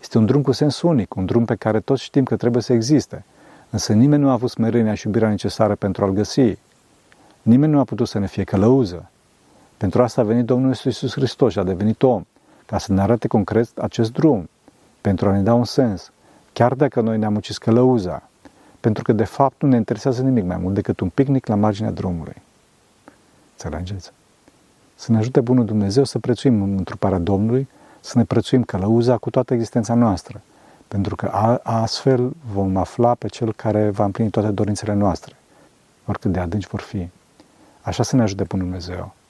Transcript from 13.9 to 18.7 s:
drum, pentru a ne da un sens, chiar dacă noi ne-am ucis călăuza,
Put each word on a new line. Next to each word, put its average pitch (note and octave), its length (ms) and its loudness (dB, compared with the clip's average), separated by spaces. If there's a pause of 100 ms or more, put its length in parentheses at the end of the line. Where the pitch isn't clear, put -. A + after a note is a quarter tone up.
drum, B2 360 2 (520)
pentru G2 280 0
a G2 40 2
ne G2 80 2
da A2 140 2
un A#2+ 100 4
sens, A2+ 460 -2 (420)
chiar B2 220 2
dacă C3 260 0
noi A2 180 0
ne-am G#2+ 160 0
ucis G#2+ 240 -6
călăuza, A#2 640 2 (580)